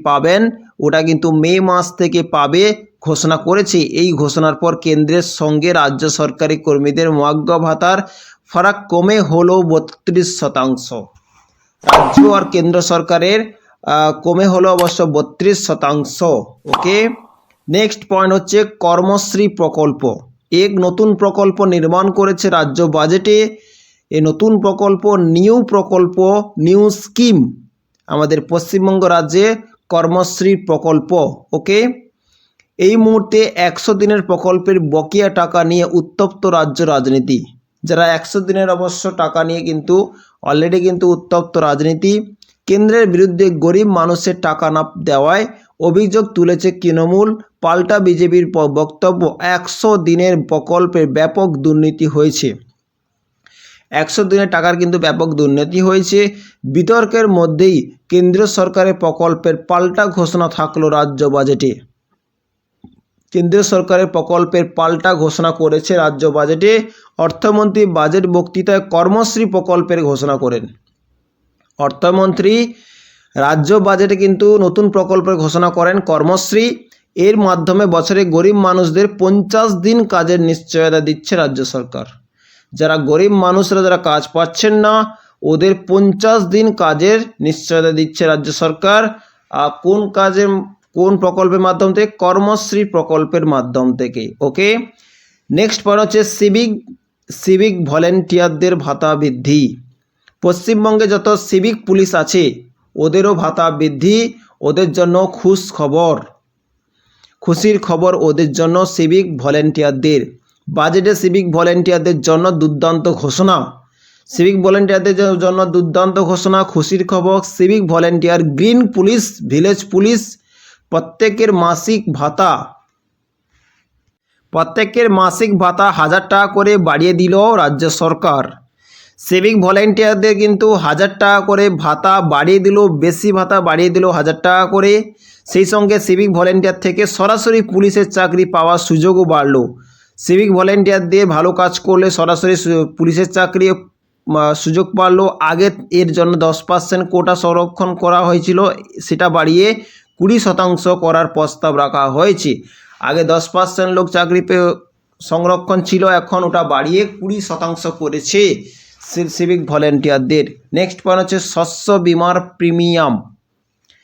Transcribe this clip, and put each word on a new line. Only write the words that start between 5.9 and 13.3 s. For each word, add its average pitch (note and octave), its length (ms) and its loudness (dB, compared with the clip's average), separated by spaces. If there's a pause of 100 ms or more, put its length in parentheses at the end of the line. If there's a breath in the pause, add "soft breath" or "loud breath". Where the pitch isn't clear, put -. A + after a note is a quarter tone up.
সরকারি D3+ 460 -2
কর্মীদের D3 560 0
মহাজ্ঞ D3+ 460 0
ভাতার E3 400 0 (480 loud breath)
ফারাক G3 420 -2
কমে F#3+ 320 2
হলো F3 420 2
বত্রিশ E3+ 800 -2
শতাংশ। C3 520 -4
রাজ্য - 1400 0
আর G3 160 2
কেন্দ্র E3+ 380 0
সরকারের, F#3 680 0 (300 soft breath)